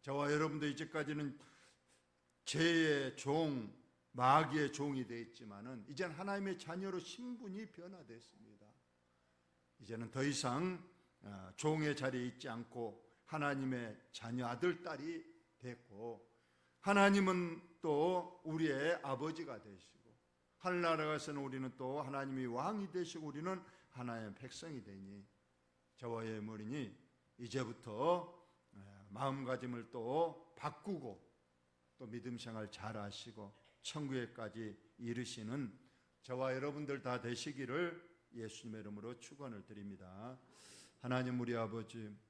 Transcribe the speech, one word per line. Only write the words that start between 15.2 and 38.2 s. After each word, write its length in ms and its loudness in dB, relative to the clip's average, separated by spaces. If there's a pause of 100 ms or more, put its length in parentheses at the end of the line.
됐고, 720 -10 (520)
하나님은 840 8 (180)
또 640 4
우리의 580 2
아버지가 600 -2
되시고, 360 -18 (600)
하늘나라에서는 840 4
우리는 360 -2
또 260 -2
하나님이 440 -2
왕이 440 0
되시고 360 -4
우리는 360 -4 (280)
하나님의 440 -4
백성이 480 -10
되니, 420 -12 (720)
저와 300 -4
여러분이 680 -4 (440)
이제부터, 1000 0 (360)
에, 40 -18 (320)
마음가짐을 800 -2
또 680 0
바꾸고 760 -6 (680)
또 100 -12
믿음 320 -6
생활 320 -6
잘 260 -6
하시고 560 -8 (300)
천국에까지 920 -4 (220)
이르시는 800 -4 (440)
저와 320 0
여러분들 480 -2
다 180 0
되시기를 880 -2 (240)